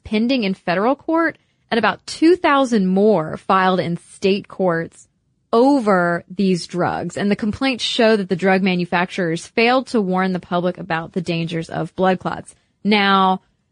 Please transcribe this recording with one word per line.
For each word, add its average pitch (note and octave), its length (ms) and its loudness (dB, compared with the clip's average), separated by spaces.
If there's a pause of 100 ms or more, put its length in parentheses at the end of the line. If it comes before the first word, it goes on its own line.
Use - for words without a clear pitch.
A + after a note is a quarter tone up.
pending A#3+ 400 0
in G3 80 -2
federal F#3+ 420 -2
court D#4+ 440 -2 (320)
and A3 80 0
about G3+ 280 -2
two E4+ 300 4
thousand C4+ 500 2
more F#3+ 520 2
filed F#3 420 2
in E3+ 160 -4
state G3 500 -4
courts E3 640 -4 (420)
over G#3+ 800 2
these F#3 380 0
drugs. C#3+ 500 -4
And G3+ 140 -2
the G3+ 60 2
complaints A#3+ 460 -4
show A3 340 2
that G3 120 -4
the F#3 80 -2
drug F#3+ 260 2
manufacturers F3+ 840 -2
failed B3 420 0
to A3+ 120 0
warn F#3 340 -2
the F3 60 -4
public F3 360 -2
about E3 380 -8
the F3+ 80 -4
dangers E3 480 -6
of D#3+ 260 -8
blood F#3 240 2
clots. - 340 -10 (300)
Now, G3 560 2 (320)